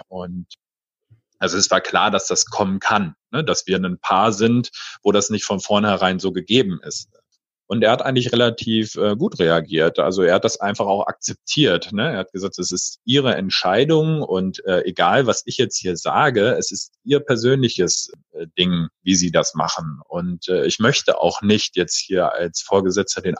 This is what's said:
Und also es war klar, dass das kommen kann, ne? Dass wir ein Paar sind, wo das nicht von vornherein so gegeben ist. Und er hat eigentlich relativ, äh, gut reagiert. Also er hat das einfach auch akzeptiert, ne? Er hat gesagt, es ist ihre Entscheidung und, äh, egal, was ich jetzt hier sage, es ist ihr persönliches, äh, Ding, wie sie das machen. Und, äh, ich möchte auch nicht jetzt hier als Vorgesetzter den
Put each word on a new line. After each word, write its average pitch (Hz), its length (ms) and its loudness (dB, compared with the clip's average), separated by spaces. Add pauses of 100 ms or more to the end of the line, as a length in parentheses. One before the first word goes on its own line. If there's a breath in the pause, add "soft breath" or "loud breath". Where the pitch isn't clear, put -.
Und 90 380 -10 (920)
also 90 180 -2
es 98 140 2
war 95 100 4
klar, 92 300 2
dass - 160 0
das - 200 0
kommen 98 320 0
kann, 101 360 0 (160)
ne? 143 120 -2
Dass 95 240 -2
wir 95 100 2
ein 92 220 -4
Paar 104 340 2
sind, 117 380 0 (320 loud breath)
wo 101 80 4
das 101 180 2
nicht 107 160 -4
von 98 140 -2
vornherein 95 600 0
so 92 140 -4
gegeben 107 500 0
ist. - 260 -12 (580)
Und 107 160 0
er 107 80 6
hat - 100 0
eigentlich 123 300 -2
relativ, 113 640 0
äh, 104 200 0
gut 151 240 -2
reagiert. 82 600 2
Also 92 240 2
er 87 120 6
hat 104 100 2
das - 140 -2
einfach 101 260 -2
auch 98 220 0
akzeptiert, - 840 -2
ne? 113 220 -2
Er 107 60 -6
hat 92 120 -10
gesagt, 92 280 -8
es 90 120 -6
ist - 340 -6
ihre 127 300 2
Entscheidung 147 840 0
und, 95 440 -4
äh, 92 200 2
egal, 107 420 2
was - 180 0
ich - 120 -6
jetzt 117 200 0
hier 87 200 -4
sage, 113 600 2
es 78 140 -4
ist - 220 -12 (100)
ihr 143 160 2
persönliches, 120 920 2 (200)
äh, 82 160 -10 (100)
Ding, 87 300 2 (160)
wie 95 120 2
sie 87 160 0
das 80 220 2
machen. 78 540 -6
Und, 87 400 -6
äh, 90 180 0
ich 87 140 -2
möchte - 400 2
auch - 220 0
nicht 104 340 0
jetzt 87 220 0
hier 90 360 0
als 85 280 -4
Vorgesetzter 95 600 0
den 92 180 -4